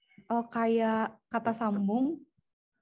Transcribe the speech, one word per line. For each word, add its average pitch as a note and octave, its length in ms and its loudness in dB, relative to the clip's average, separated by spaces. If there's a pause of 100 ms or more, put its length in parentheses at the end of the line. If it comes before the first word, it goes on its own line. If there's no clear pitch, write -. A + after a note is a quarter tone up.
(240)
eh, A#3 240 -2
kayak A3+ 800 0
kata A#3 240 -2
sambung, A3 720 0 (580)